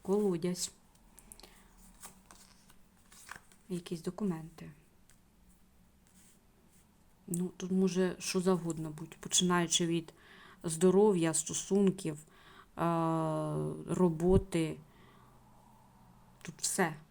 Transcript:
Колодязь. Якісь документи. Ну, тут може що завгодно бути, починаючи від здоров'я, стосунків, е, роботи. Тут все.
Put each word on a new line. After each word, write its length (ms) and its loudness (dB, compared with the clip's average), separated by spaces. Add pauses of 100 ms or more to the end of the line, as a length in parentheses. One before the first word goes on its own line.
Колодязь. 680 -2 (3000)
Якісь 340 -8
документи. 680 -6 (2500)
Ну, 300 -4
тут 140 -8
може 480 2
що 220 -4
завгодно 500 -2
бути, 300 -14
починаючи 680 2
від 280 -2 (500)
здоров'я, 680 4
стосунків, 840 0
е, 80 -18 (1600)
роботи. 880 2 (1700)
Тут 160 -14
все. 380 0 (140)